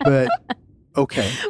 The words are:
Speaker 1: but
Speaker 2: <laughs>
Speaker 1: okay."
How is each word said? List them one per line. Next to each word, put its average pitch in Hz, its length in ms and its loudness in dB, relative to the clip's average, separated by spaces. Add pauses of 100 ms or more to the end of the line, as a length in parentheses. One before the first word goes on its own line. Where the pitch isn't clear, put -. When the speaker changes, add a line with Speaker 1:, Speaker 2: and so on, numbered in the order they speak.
Speaker 1:
but 139 280 2 (360)
Speaker 2:
<laughs> - 320 -12
Speaker 1:
okay." 131 340 0 (200)